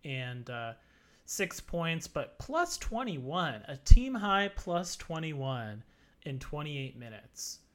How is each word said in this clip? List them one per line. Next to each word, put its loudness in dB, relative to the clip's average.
and, -6
uh, -8
six -4
points, -2
but -6
plus -2
twenty-one, -4
a -10
team-high 8
plus -2
twenty-one -6
in -6
twenty-eight -8
minutes. -12